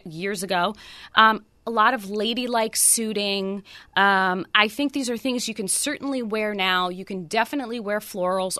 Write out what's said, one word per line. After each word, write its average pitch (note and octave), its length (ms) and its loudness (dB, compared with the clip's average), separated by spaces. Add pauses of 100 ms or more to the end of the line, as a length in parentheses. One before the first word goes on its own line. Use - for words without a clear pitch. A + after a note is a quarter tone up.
years F#3 380 -6
ago? F#3+ 320 0 (400)
Um, A3 280 6 (240)
a - 20 -6
lot A3+ 240 4
of G3+ 160 -4
ladylike A3+ 640 -2
suiting. G3+ 840 0 (340)
Um, F#3+ 600 4
I G#3+ 120 6
think C#4+ 260 -2
these B3+ 180 -2
are A#3 40 -4
things B3 320 -2
you A3+ 60 -6
can G3+ 140 -6
certainly C4+ 560 -2
wear G#3+ 320 -2
now. F#3 340 2
You F3+ 160 -10
can F#3 220 -8
definitely A#3 520 -2
wear G#3 200 -2
florals F#3 600 -2